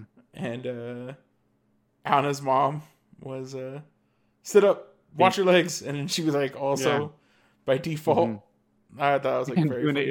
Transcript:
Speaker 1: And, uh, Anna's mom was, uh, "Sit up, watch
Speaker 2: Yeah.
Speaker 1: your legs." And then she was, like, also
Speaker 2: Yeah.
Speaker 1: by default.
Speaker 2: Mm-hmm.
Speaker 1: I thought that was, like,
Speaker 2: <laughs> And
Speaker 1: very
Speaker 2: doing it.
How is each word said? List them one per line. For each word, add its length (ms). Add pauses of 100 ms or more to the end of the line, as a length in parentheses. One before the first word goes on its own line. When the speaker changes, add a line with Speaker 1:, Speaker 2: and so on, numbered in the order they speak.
(340)
Speaker 1:
And, 320
uh, 460 (920)
Anna's 380
mom 400 (380)
was, 340
uh, 260 (600)
"Sit 220
up, 300 (220)
watch 220
Speaker 2:
Yeah. 60
Speaker 1:
your 80
legs." 300
And 160
then 100
she 140
was, 120
like, 260
also 300 (100)
Speaker 2:
Yeah. 80 (560)
Speaker 1:
by 140
default. 500
Speaker 2:
Mm-hmm. 720
Speaker 1:
I 140
thought 100
that 140
was, 100
like, 100
Speaker 2:
<laughs> 40
And 80
Speaker 1:
very 120
Speaker 2:
doing 140
it. 140